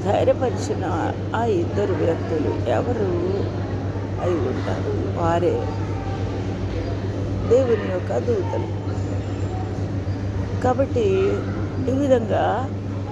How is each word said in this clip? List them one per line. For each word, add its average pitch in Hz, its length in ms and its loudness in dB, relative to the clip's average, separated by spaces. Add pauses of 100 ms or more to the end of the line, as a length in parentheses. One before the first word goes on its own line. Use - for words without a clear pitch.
ధైర్యపరిచిన 208 1080 2 (220)
ఆ 226 100 2
ఇద్దరు 196 480 2
వ్యక్తులు 156 760 0
ఎవరు 196 720 2 (840)
అయి 175 140 2
ఉంటారు? - 880 0
వారే 170 400 2 (1900)
దేవుని 226 420 4
యొక్క 185 260 -2
దూతలు. 226 500 0 (2000)
కాబట్టి 247 460 2 (840)
ఈ 262 80 2
విధంగా 220 680 2 (420)